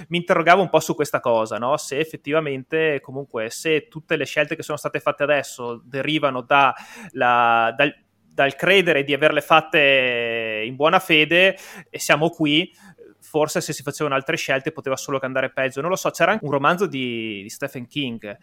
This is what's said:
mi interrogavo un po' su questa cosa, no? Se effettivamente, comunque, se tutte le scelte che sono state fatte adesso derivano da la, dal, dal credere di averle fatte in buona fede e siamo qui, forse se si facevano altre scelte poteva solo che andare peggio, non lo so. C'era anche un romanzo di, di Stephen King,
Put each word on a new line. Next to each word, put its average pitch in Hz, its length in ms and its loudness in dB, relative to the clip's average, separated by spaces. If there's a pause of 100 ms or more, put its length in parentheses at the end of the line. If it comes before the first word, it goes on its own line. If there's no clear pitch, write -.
mi 170 100 -4
interrogavo 175 440 4
un 175 60 0
po' 160 100 4
su 156 160 0
questa 147 240 -2
cosa, 110 400 0
no? 123 180 0
Se 139 220 -8
effettivamente, 151 1000 -2
comunque, 127 500 -8
se 151 380 -2
tutte 160 280 -4
le 139 80 -4
scelte 151 300 -2
che 151 80 -8
sono 151 160 -8
state 147 220 -6
fatte 147 240 -2
adesso 127 600 -4
derivano 139 580 -2
da 139 300 4 (400)
la, 120 640 2
dal, 143 160 2 (280)
dal 139 340 -2
credere 170 480 2
di 139 120 -4
averle 151 260 2
fatte 123 1200 2
in 127 120 -8
buona 160 240 4
fede 170 560 4 (340)
e 151 80 -12
siamo 156 320 2
qui, 160 420 0 (520)
forse 151 360 -2
se - 120 -6
si 143 100 -10
facevano 143 320 -4
altre 135 220 -2
scelte 139 340 -2
poteva 131 260 -6
solo 139 220 -6
che 131 80 -4
andare 131 240 -4
peggio, 135 300 -4
non 160 100 -4
lo 190 60 0
so. 170 140 -4
C'era 170 220 2
anche 214 120 -4
un 143 60 -6
romanzo 151 360 2
di, 117 560 -6
di 101 60 -14
Stephen 131 380 -10
King, 117 560 -8